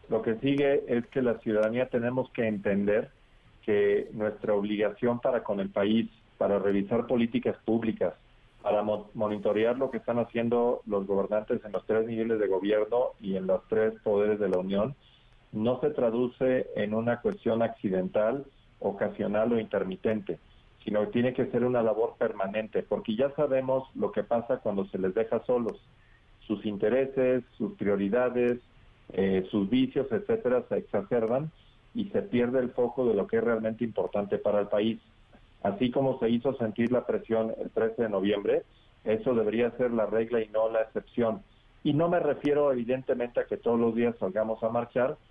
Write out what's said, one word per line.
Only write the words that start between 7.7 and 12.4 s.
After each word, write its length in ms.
para 200
mo-, 320
monitorear 640
lo 140
que 60
están 220
haciendo 680
los 200
gobernantes 600
en 60
los 140
tres 200
niveles 340
de 80